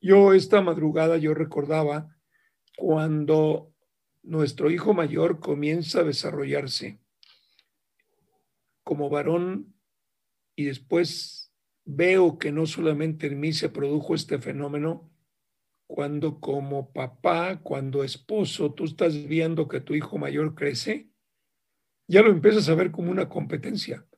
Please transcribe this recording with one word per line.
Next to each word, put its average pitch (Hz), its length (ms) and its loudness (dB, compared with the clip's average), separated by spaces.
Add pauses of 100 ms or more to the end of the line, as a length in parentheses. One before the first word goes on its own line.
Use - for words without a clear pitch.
Yo 196 320 8
esta 190 280 6
madrugada, 165 560 2
yo 156 180 0
recordaba 156 800 -2 (580)
cuando 156 960 0 (520)
nuestro 151 480 -2
hijo 196 240 2
mayor 160 440 0
comienza 156 600 -2
a 170 60 4
desarrollarse 143 960 -6 (1800)
como 147 280 -4
varón 175 640 -4 (800)
y 147 100 -4
después - 880 -4 (320)
veo 175 540 2
que 147 120 -6
no 160 140 -2
solamente 156 600 -2
en 139 120 -6
mí 156 140 -2
se 156 160 -2
produjo 147 460 -2
este 156 240 -4
fenómeno, 143 720 -6 (760)
cuando 147 520 -6
como 139 520 -6
papá, 170 680 -2
cuando 135 420 -4
esposo, 147 680 -4
tú 165 120 -6
estás 156 420 -2
viendo 160 400 0
que - 140 -6
tu - 120 -8
hijo 151 240 -4
mayor 147 380 -4
crece, 143 540 -6 (960)
ya 185 140 8
lo 220 100 8
empiezas 190 380 4
a 160 60 4
ver 175 160 0
como 170 200 -6
una 185 180 -2
competencia. - 760 -8 (120)